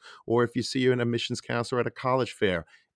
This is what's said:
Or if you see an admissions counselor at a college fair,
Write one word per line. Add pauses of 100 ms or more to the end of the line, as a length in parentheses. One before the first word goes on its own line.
(260)
Or
if
you
see
an
admissions
counselor
at
a
college
fair, (300)